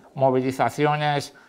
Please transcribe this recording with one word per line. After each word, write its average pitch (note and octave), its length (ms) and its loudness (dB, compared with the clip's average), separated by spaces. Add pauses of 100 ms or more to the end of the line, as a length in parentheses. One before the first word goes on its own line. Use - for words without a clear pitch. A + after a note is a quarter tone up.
(140)
movilizaciones C3+ 1200 0 (140)